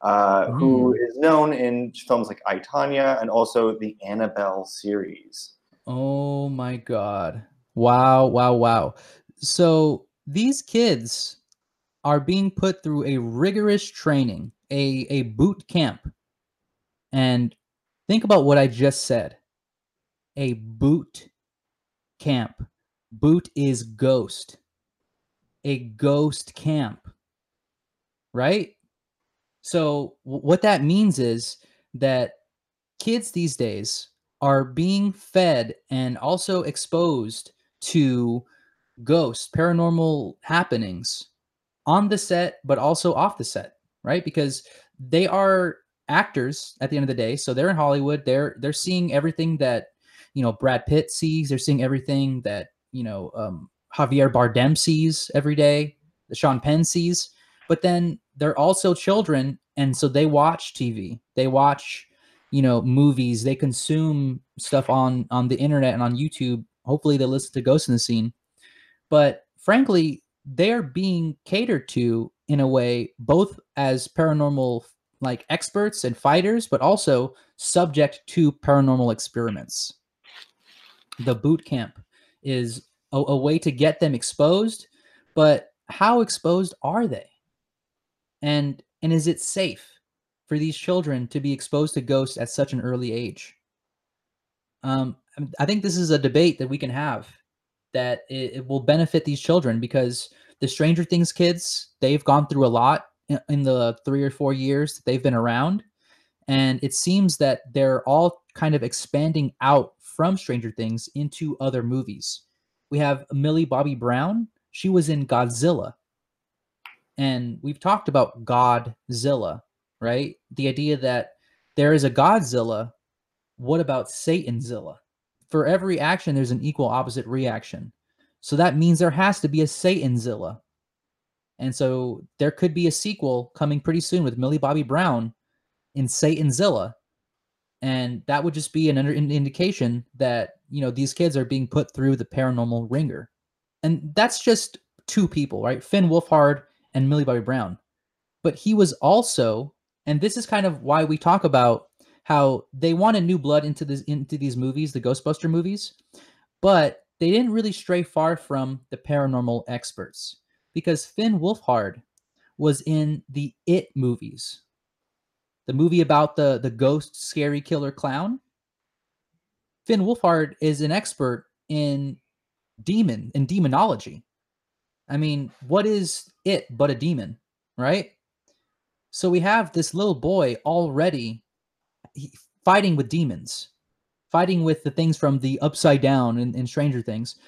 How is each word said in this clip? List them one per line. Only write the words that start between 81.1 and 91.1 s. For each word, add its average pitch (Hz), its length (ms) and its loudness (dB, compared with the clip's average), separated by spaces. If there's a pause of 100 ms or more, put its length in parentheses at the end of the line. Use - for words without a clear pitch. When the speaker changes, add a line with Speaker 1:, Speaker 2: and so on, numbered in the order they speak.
Speaker 2:
The 120 140 0
boot 147 300 0
camp 120 340 -6 (440)
is 127 440 -6 (260)
a, 131 40 0
a 139 200 0
way 147 220 2
to 160 140 -2
get 151 260 2
them 147 160 2
exposed, 185 720 0 (480)
but 151 380 4 (160)
how 226 320 2
exposed 180 600 -2
are 190 260 -2
they? 117 200 -8 (1120)
And, 147 400 -2 (200)
and 160 100 2
is 160 140 2
it 165 140 0
safe - 480 -6 (580)
for 151 120 -2
these 156 180 -2
children 151 520 -2